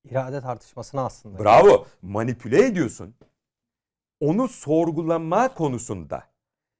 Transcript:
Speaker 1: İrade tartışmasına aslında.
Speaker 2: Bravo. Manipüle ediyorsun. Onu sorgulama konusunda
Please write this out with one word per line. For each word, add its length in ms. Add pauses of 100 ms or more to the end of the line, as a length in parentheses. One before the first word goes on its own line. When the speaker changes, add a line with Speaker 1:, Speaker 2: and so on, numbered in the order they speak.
Speaker 1:
İrade 360
tartışmasına 640
aslında. 340
Speaker 2:
Bravo. 480 (160)
Manipüle 640
ediyorsun. 480 (1080)
Onu 280
sorgulama 1080
konusunda 760 (500)